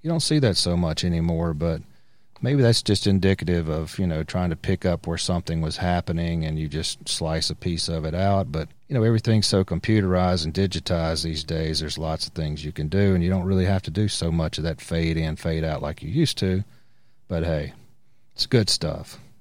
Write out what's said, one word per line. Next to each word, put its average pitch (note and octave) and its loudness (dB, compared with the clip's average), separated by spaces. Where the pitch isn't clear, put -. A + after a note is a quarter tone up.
You D#3 -4
don't E3 0
see D3+ 2
that A2 4
so F2 2
much E2 0
anymore, E2+ 0
but D#2 -2
maybe C3+ 2
that's A#2 6
just - 2
indicative F2+ 2
of, D#2 -4
you F#2+ 0
know, D#2 0
trying F2+ -2
to D#2+ -2
pick - -2
up F2 0
where E2 -2
something E2 -2
was D#2 -4
happening E2+ 0
and D#2 -2
you D#2 -4
just D#2 -6
slice D#2+ -2
a D#2+ -4
piece E2+ -4
of D#2+ -4
it D#2 -4
out. G2 2
But, D#2 -6
you D3 -6
know, A2+ 2
everything's A2 4
so F#2+ 4
computerized F2+ 2
and D#2+ -4
digitized E2 0
these D#2+ -4
days, D#2+ -2
there's D2+ -6
lots D#2+ -4
of - -18
things D2+ -4
you D2+ -8
can D2+ -6
do, G2 4
and F2 2
you F2+ 2
don't F#2 0
really F#2 2
have F#2+ 2
to - -6
do G2+ 0
so E2+ -2
much D#2+ 0
of D#2 -4
that D#2+ -4
fade E2 0
in, D#2+ -2
fade D#2+ -2
out D#2 -2
like D2+ -8
you D#2 -8
used C#3 0
to. F#2+ 0
But E2 -2
hey, D2+ -2
it's - -2
good A2+ 2
stuff. - -4